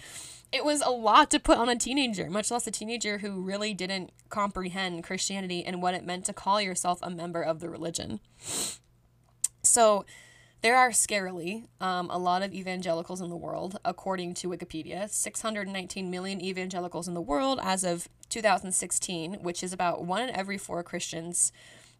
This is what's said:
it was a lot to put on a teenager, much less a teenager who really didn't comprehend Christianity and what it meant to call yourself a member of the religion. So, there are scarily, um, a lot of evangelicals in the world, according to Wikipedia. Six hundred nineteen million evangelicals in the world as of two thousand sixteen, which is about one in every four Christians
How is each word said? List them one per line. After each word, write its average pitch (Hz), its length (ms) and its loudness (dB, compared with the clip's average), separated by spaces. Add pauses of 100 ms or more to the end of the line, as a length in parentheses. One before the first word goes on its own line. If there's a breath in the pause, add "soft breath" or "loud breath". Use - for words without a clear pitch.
(520 loud breath)
it 269 140 2
was 294 160 4
a 247 100 2
lot 240 400 8
to 294 80 6
put 311 180 6
on 233 120 4
a 240 80 4
teenager, 226 520 0
much 202 220 -2
less 240 160 -2
a 220 40 -8
teenager 214 480 -4
who 196 220 -4
really 202 320 -2
didn't 185 380 -4 (180)
comprehend 185 760 -2
Christianity 185 580 -4
and 180 180 -4
what 180 120 2
it 180 120 -4
meant 180 200 -4
to 202 80 -2
call 202 280 2
yourself 180 400 -2
a - 80 -6
member 170 320 -4
of 156 200 -2
the 170 80 -6
religion. 170 500 -6 (1400 loud breath)
So, 214 420 8 (560 loud breath)
there 240 160 6
are 254 140 8
scarily, 190 720 -2 (140)
um, 180 320 0
a 180 80 0
lot 180 240 2
of 190 100 -4
evangelicals 180 680 -4
in 175 120 -6
the 170 40 -8
world, 165 480 -6
according 180 520 -4
to - 120 -6
Wikipedia. 170 640 -8
Six - 320 -4
hundred 214 260 -4
nineteen 190 440 -6
million 185 280 -4
evangelicals 180 680 -4
in 175 80 -6
the 175 40 -4
world 269 440 0
as 190 200 0
of 175 240 -2 (220)
two 226 140 -6
thousand 185 300 4
sixteen, 175 680 -2
which 175 220 -4
is 180 100 -4
about 175 320 0
one 185 160 0
in 254 140 -4
every 196 240 -4
four 175 240 -6
Christians 170 680 -2 (480 loud breath)